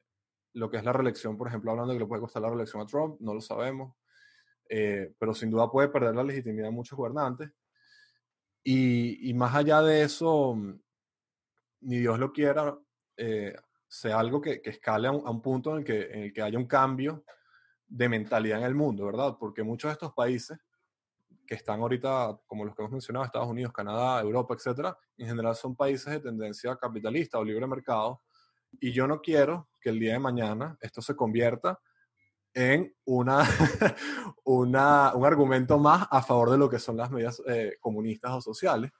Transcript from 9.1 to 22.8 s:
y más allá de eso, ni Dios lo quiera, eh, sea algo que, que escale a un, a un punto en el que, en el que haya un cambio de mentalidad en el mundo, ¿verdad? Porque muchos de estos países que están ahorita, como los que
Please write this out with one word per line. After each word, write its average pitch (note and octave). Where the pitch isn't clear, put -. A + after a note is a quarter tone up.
y A#2+
más B2
allá D3+
de D#3
eso, D3
ni B2
Dios A#2
lo C3+
quiera, D3
eh, G#2+
sea A2
algo A#2+
que, D3
que -
escale A2
a C3+
un, D3
a A#2+
un A2+
punto C3
en D#3
el C#3
que, A2
en G#2+
el G2+
que A2
haya G#2+
un B2
cambio C3+
de A#2+
mentalidad A2
en A#2+
el C3
mundo, A2+
¿verdad? B2
Porque -
muchos A#2
de D3+
estos D3+
países B2+
que A2+
están G#2+
ahorita, B2
como G#2+
los G#2+
que G#2+